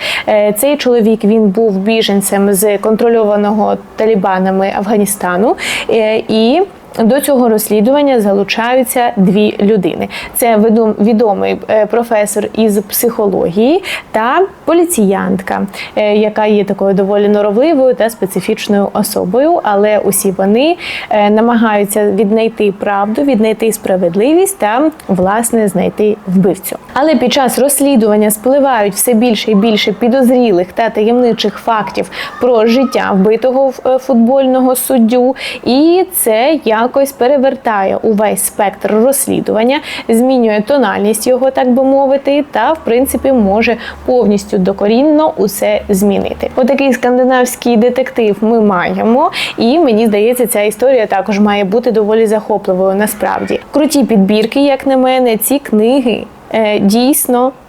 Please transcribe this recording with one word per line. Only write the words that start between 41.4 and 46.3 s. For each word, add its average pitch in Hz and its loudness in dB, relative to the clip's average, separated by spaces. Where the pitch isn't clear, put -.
так 262 0
би 262 2
мовити, 277 2
та, 240 0
в 320 -4
принципі, 254 0
може 226 2
повністю 208 0
докорінно 233 2
усе 208 -2
змінити. 196 -2